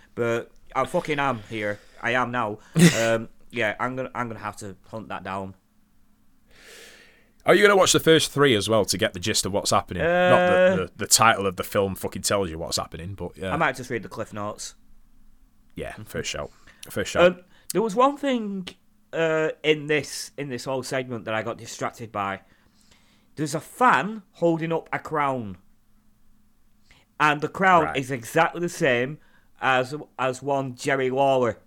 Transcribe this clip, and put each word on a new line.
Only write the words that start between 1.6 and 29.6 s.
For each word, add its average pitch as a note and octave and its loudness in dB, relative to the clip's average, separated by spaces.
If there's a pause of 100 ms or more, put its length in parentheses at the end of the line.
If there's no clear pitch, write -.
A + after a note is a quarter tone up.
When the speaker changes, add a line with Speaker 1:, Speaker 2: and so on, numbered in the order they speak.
Speaker 1:
I A#2 -2
am B2 0
now. A2 -2 (160)
Speaker 2:
<laughs> D#3+ 6
Speaker 1:
Um, A2+ 0 (200)
yeah, A2 -2
I'm B2+ -4
gonna, C3 -8
I'm A#2 -6
gonna G#2+ -12
have G#2 -10
to G2 -14 (140)
hunt A2 -12
that F2+ -10
down. F#2+ -8 (1900)
Speaker 2:
Are F3 8
you G3+ 6
gonna G3+ 8
watch F3+ 6
the D3+ 4
first D#3+ 4
three C#3 4
as G2 -2
well G#2+ 4
to G2+ -2
get G#2+ 0
the - -10
gist G2+ -2
of F#2+ -4
what's G2 -2
happening? F#2+ 0
Not E3 0 (280)
that F3+ 4
Speaker 1:
Uh, F#3 0
Speaker 2:
the, F3+ -4
the - -6
title A2 6
of F#2 -2
the F#2 -4
film G2 0
fucking - -8
tells G2 0
you D#2+ -8
what's E2 -4
happening, F2+ -8
but F2 -10
yeah. F#2+ -6
Speaker 1:
I - -2
might C#3+ -2
just B2+ -12
read A2+ -4
the - -14
Cliff - -12
Notes. G#2 -12 (1000)
Speaker 2:
Yeah, C#2 -10 (100)
first - -8
shout. D2 -8 (400)
First - -4
shout. F3 6
Speaker 1:
Um, F3+ 2 (320)
there F3+ 2
was G#3+ -2
one C4+ 4
thing, G#3+ -4 (460)
uh, D#3+ 0 (120)
in D3+ 2
this, D3 -2
in C#3+ -8
this B2 -8
whole C3 -4
segment B2+ -6
that A2 -4
I A2 -2
got A2+ -6
distracted A2+ -10
by. G2 -4 (960)
There's C#3 -4
a A#2+ -4
fan G#3 0 (100)
holding E3 0
up - -4
a C#3+ -4
crown, C3 -4 (1600)
and D3 2
the D3+ -4
crown F3+ 4
Speaker 2:
Right. D#3 -4
Speaker 1:
is C3+ -4
exactly D#3+ 0
the F3 -4
same C3+ 0 (420)